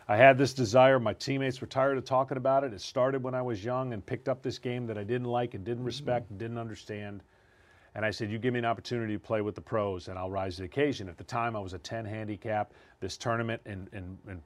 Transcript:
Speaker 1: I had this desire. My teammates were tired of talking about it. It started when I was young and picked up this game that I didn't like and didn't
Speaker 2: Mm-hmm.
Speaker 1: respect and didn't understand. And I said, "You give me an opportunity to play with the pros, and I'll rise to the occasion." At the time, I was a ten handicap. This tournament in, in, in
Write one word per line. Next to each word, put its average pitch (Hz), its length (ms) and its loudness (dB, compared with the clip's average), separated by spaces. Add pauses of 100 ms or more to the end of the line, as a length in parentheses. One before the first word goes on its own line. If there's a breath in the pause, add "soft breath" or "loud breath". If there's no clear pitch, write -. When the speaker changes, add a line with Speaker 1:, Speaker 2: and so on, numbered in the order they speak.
Speaker 1:
I 104 80 4
had 135 200 12
this 135 160 4
desire. 127 460 8
My 107 140 0
teammates 135 480 -2
were 117 60 -8
tired 135 300 2
of 123 60 -4
talking 131 340 0
about 135 280 2
it. 120 80 -6
It 92 80 -12
started 131 420 0
when 127 120 -4
I 127 60 -2
was 117 220 -4
young 123 300 -2
and 101 120 -8
picked - 220 -8
up 127 140 -2
this 123 180 -6
game 123 280 -6
that 110 100 -6
I 104 80 -6
didn't 123 220 -2
like 120 260 -2
and 95 100 -10
didn't 117 160 -4
Speaker 2:
Mm-hmm. 123 60 -6
Speaker 1:
respect 120 460 -4
and 101 80 -12
didn't 117 180 -8
understand. 104 680 -10 (720 soft breath)
And 104 80 -4
I 110 60 2
said, 104 220 -4
"You 113 80 -4
give 120 140 0
me 123 60 0
an 117 60 0
opportunity 117 480 -2
to 104 60 -4
play 107 220 -2
with 104 120 -2
the 92 80 -12
pros, 101 460 -2
and 92 100 -8
I'll 92 140 -6
rise 95 240 -4
to 92 60 -8
the 95 40 -8
occasion." 127 420 -2
At 85 100 -14
the 98 60 -14
time, 117 320 -4
I 107 40 -6
was 92 140 -8
a 92 40 -8
ten 113 280 -8
handicap. 107 680 -4 (280 loud breath)
This - 160 -6
tournament 113 500 -2
in, 95 260 -10
in, 92 240 -12 (100)
in 90 180 -12